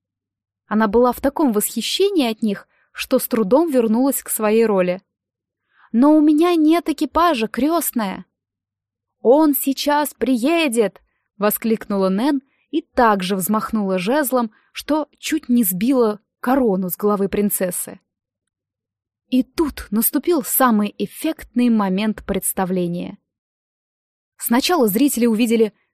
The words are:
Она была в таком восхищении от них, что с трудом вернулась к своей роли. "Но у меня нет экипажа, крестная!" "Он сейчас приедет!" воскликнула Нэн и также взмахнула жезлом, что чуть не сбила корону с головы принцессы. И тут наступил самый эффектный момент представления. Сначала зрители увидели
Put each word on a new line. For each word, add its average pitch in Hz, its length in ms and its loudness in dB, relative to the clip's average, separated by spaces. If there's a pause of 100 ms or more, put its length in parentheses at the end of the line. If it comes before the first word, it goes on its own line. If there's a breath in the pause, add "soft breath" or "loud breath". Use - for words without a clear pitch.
(680)
Она 214 200 0
была 240 240 2
в - 100 -10
таком 277 300 0
восхищении 247 760 -2
от 220 120 -6
них, 208 260 -4 (240)
что - 280 -2
с - 80 -4
трудом 240 420 2
вернулась 247 520 0
к - 80 -16
своей 220 360 2
роли. 185 360 0 (920 soft breath)
"Но 285 240 6
у 311 60 6
меня 311 340 4
нет 320 340 2
экипажа, 311 580 0
крестная!" 262 800 -4 (920)
"Он 294 340 4
сейчас 294 600 -2
приедет!" 247 880 0 (360)
воскликнула 208 720 -2
Нэн 262 320 0 (300)
и 320 100 -4
также 202 540 0
взмахнула 196 640 -4
жезлом, 247 520 -2 (200 soft breath)
что 294 360 -4 (100)
чуть - 320 -6
не 240 140 2
сбила 214 560 0 (200)
корону 220 500 0
с - 80 -10
головы 202 320 -2
принцессы. 196 680 -4 (1300)
И 254 160 0
тут - 480 -6
наступил 254 520 0
самый 214 540 0
эффектный 247 720 -4
момент 208 560 0
представления. 185 920 -4 (1200)
Сначала 240 500 0
зрители 226 380 0
увидели 220 480 2 (200)